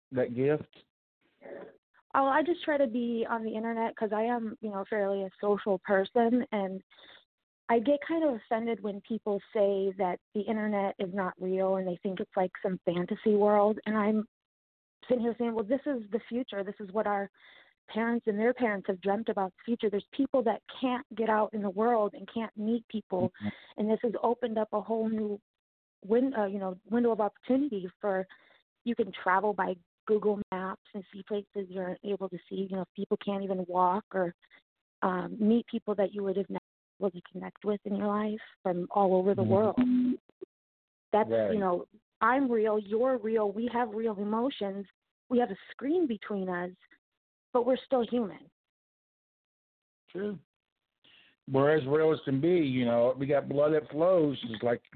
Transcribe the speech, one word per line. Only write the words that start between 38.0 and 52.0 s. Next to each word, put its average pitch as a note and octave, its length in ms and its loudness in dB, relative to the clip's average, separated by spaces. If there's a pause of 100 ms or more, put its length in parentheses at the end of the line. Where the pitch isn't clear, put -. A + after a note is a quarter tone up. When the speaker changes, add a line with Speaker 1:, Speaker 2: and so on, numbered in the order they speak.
Speaker 2:
life G#3+ 340 -2 (220)
from F3+ 280 -2
all F#3+ 260 4
over F#3 180 4
the F#3+ 80 0
Speaker 1:
Mm-hmm. - 80 2
Speaker 2:
world. B3 680 4 (920)
That's, G#3+ 180 2
Speaker 1:
Right. A3+ 220 2
Speaker 2:
you G#3+ 60 2
know, F3+ 280 0 (340)
I'm B3+ 300 2
real, G#3+ 280 2
you're A3+ 400 0
real, G#3+ 320 0
we A3+ 180 -4
have A3+ 260 -2
real A3 260 -2
emotions, G#3 680 -4 (440)
we B3 80 2
have A#3+ 120 2
a G3 60 -8 (140)
screen D#4+ 360 0
between G3+ 420 -4
us, F3+ 220 -4 (840)
but A#3+ 140 2
we're B3+ 100 4
still B3 260 0
human. G#3 480 -4 (1600)
Speaker 1:
True. G3 280 -8 (1120)
We're C#3 200 4
as D3+ 160 2
real D#3 260 4